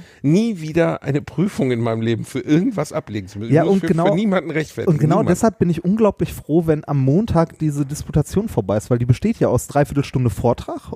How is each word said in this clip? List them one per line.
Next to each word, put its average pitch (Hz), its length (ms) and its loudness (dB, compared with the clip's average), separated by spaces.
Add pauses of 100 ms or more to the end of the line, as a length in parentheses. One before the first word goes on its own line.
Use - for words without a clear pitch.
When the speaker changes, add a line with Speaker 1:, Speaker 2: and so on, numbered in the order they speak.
(220)
Speaker 1:
nie 190 380 2
wieder 160 440 -2
eine 143 160 -2
Prüfung 151 500 -2
in 117 100 0
meinem 113 200 -2
Leben 113 240 0
für - 160 -8
irgendwas 180 520 0
ablegen 101 360 -8
zu 101 100 -14
müssen. 113 140 -4
Speaker 2:
Ja, 156 100 4
Speaker 1:
Ich 160 40 0
muss 196 80 2
Speaker 2:
und 190 60 2
Speaker 1:
für, - 80 -4
Speaker 2:
genau, 165 200 2
Speaker 1:
für 202 80 2
niemanden 190 340 0
rechtfertigen. 151 440 -2
Speaker 2:
und 147 60 0
genau 156 180 4
Speaker 1:
Niemand. - 100 0
Speaker 2:
deshalb 180 300 2
bin 175 120 2
ich 165 140 -4
unglaublich 202 480 0
froh, 160 340 0
wenn 156 220 0
am 143 100 0
Montag 165 600 2
diese 147 280 -2
Disputation 160 640 -2
vorbei 101 300 0
ist, - 120 -4
weil 123 80 2
die 120 80 -2
besteht 202 320 2
ja 127 100 2
aus 123 200 0
Dreiviertelstunde 139 600 0
Vortrag - 640 -4